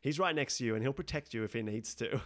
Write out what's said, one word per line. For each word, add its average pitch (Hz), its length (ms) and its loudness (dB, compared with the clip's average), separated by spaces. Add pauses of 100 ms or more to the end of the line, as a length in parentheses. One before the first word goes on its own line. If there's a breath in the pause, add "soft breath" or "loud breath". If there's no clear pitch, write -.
He's 147 180 0
right 180 160 4
next 147 220 0
to 127 80 -2
you, 113 100 4
and 110 80 2
he'll 135 120 2
protect - 400 -6
you 113 100 0
if 104 80 -2
he 117 80 0
needs 107 360 -2
to. - 300 0